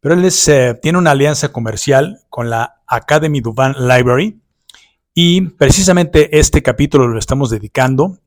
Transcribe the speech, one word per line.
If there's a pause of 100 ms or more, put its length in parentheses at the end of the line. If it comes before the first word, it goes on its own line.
pero
él
es,
eh,
tiene
una
alianza
comercial (100)
con
la
Academy
du
Vin (120)
Library (760)
y
precisamente
este
capítulo
lo
estamos
dedicando